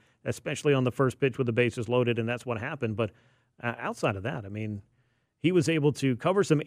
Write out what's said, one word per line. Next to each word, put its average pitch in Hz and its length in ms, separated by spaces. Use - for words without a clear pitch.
especially 143 500
on 131 100
the 123 80
first 131 280
pitch 131 180
with 131 80
the 120 60
bases 120 360
loaded, 120 300
and 113 100
that's 120 180
what 117 120
happened. 120 380
But, 110 140
uh, 120 160
outside 139 380
of 95 80
that, 131 200
I 98 40
mean, 104 340
he 160 120
was 170 180
able 151 260
to 135 240
cover 190 260
some 151 220